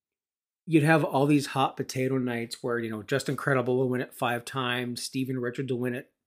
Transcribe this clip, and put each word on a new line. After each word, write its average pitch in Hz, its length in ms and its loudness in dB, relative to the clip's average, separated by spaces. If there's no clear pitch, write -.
you'd 160 160 6
have 160 220 6
all 139 200 4
these 143 220 4
hot - 300 0
potato 131 400 -2
nights 117 440 -4
where, 120 160 -2
you 113 120 -4
know, 107 140 -8
Justin 135 340 -2
Credible 127 400 0
will 131 100 2
win 127 140 -2
it - 120 -10
five 120 300 -2
times, 123 580 -4
Steven 131 380 -4
Richards 123 320 -4
will 120 80 0
win 123 160 -2
it - 140 -10